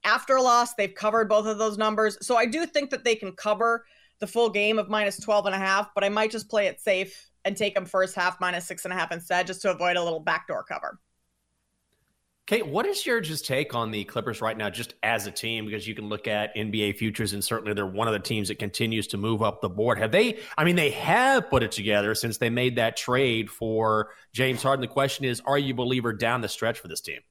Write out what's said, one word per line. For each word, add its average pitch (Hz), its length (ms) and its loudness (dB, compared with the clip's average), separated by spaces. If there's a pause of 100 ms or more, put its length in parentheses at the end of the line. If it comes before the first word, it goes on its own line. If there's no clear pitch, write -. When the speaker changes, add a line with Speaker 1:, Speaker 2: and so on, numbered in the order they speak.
Speaker 1:
After 247 340 2
a 262 40 4
loss, 240 320 6
they've 196 200 -2
covered 214 360 2
both 214 160 4
of 214 140 -2
those 214 180 0
numbers. 214 480 2
So 247 100 2
I 226 100 6
do 302 200 -2
think 285 260 -2
that 269 120 -6
they 233 120 4
can 196 180 -8
cover 226 520 0 (340)
the 208 80 -6
full 233 220 2
game 208 300 2
of 208 80 -2
minus 208 320 0
twelve 208 280 2
and 190 80 0
a 190 40 -2
half, 196 340 2
but 196 100 0
I 196 60 2
might 214 220 2
just 220 180 -8
play 208 180 2
it - 120 -4
safe 190 500 -2 (140)
and 196 140 -2
take 208 180 -2
'em 185 100 -2
first 190 300 0
half 180 240 0
minus 180 260 -2
six 175 200 -10
and 180 80 -4
a 185 40 -4
half 170 140 -2
instead, 175 360 -2
just 180 160 -8
to 196 80 2
avoid 175 260 2
a 175 60 0
little 165 180 -2
backdoor 160 420 -2
cover. - 360 -10 (1500)
Speaker 2:
Kate, 214 220 0
what 180 180 -2
is 392 200 -2
your 240 160 0
just 156 240 -6
take 143 280 -2
on 113 180 -2
the 107 120 -4
Clippers 113 380 -6
right 110 160 -2
now, 107 120 -2
just 110 320 -10
as 110 260 0
a 95 40 -10
team? 113 340 -6
Because 104 220 -8
you 110 80 -8
can 107 140 -10
look 107 180 -6
at 107 280 -2
N 110 160 -4
B 107 120 0
A 101 100 0
futures, 107 400 -4
and 104 100 -6
certainly 110 300 -2
they're 101 120 -2
one 101 220 -2
of 110 60 2
the 104 60 0
teams 104 300 -4
that 104 100 -6
continues 110 480 -2
to 107 100 -8
move 107 240 0
up 107 200 0
the 101 80 -2
board. 107 280 2
Have 110 140 0
they, 220 280 4 (180)
I 151 80 2
mean, 175 100 4
they 160 160 4
have 247 580 2
put 123 140 4
it 110 80 -4
together 104 440 2
since 113 220 -4
they 117 120 0
made 123 260 2
that 117 220 2
trade 123 520 0
for 110 600 0 (240)
James 127 280 0
Harden. 135 200 2
The 120 60 -6
question 139 380 0
is, 120 200 -2
are 139 120 2
you 139 160 0
a - 20 -4
believer 123 380 -2
down 117 280 0
the 104 80 -4
stretch - 300 -4
for - 100 -18
this - 120 -10
team? 76 300 -12